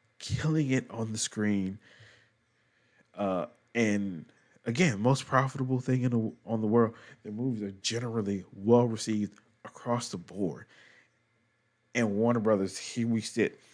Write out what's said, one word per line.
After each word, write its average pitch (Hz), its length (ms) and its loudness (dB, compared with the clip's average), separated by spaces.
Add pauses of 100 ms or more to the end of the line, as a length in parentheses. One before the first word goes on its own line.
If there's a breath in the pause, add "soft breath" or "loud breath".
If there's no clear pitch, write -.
(200 soft breath)
killing 156 520 0
it 131 180 0
on 110 240 -6
the 107 40 -6
screen, 101 640 -2 (1400 soft breath)
uh, 92 280 0 (300)
and 101 500 0 (400 soft breath)
again, 120 340 2
most 127 260 2
profitable 131 540 0
thing 127 240 0
in 127 80 2
the, 113 220 0 (120)
on 110 140 -2
the 110 80 0
world, 113 280 4 (280 loud breath)
their 107 80 -12
movies 113 320 -4
are 98 180 -6
generally 113 640 -2 (100)
well-received 110 840 4 (240)
across - 460 -4
the 98 80 -10
board. 90 480 -6 (1300 soft breath)
And 110 200 0
Warner 117 240 2
Brothers, 101 360 2
here - 320 -6
we 113 140 0
sit - 380 -2 (140)